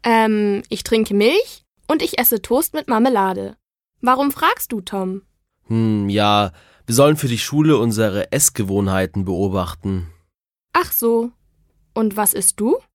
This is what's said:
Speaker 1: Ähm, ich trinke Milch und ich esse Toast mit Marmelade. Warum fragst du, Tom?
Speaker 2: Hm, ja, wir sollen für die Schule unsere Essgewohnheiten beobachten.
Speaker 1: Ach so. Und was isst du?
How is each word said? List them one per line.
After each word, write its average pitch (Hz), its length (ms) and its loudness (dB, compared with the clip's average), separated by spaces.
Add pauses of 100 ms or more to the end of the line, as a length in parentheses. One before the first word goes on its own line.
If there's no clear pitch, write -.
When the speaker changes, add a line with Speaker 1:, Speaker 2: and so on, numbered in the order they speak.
Speaker 1:
Ähm, 220 640 2
ich - 160 -8
trinke 220 300 0
Milch 254 500 2 (220)
und - 160 0
ich - 160 -4
esse 240 240 0
Toast 262 320 -2
mit 302 140 -6
Marmelade. 202 680 0 (460)
Warum 262 300 2
fragst - 380 -2
du, 214 120 -6
Tom? 190 400 -6 (460)
Speaker 2:
Hm, 110 420 0
ja, 104 420 2 (320)
wir 117 100 -4
sollen 147 220 6
für 143 120 -4
die 117 100 -2
Schule 151 400 2
unsere 107 540 0
Essgewohnheiten 95 920 0
beobachten. 92 840 -4 (680)
Speaker 1:
Ach 349 180 0
so. 233 400 -2 (600)
Und 214 240 -2
was 208 160 0
isst - 260 -4
du? 254 160 0 (180)